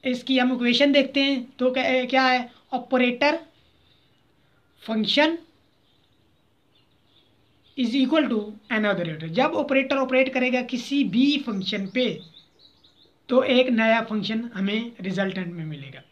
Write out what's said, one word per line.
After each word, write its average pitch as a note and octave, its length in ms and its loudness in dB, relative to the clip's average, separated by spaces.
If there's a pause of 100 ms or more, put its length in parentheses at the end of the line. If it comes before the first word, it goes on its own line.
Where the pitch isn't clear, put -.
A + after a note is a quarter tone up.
इसकी B3+ 340 0
हम B3+ 140 2
equation B3 380 2
देखते C#4 320 2
हैं C4+ 280 -2
तो B3+ 200 0
क्या, B3+ 340 0
क्या C4 180 2
है, B3+ 280 0 (240)
operator B3+ 640 0 (1500)
function C#4+ 480 2 (2500)
is A#3 100 0
equal C#4 340 2
to A3+ 160 0 (320)
another G#3 280 0
operator। D#3+ 280 -6
जब G3 180 0
ऑपरेटर C#4 520 0
operate C4 360 2
करेगा B3 280 0
किसी B3+ 420 -2
भी C4 340 2
function G3 500 -6
पे A3+ 340 -2 (1080)
तो C4 140 4
एक B3+ 260 4
नया A3+ 320 4
function A3 520 -4
हमें G#3+ 380 -4 (100)
resultant F#3 520 -4
में E3 120 -10
मिलेगा। C3+ 360 -14 (100)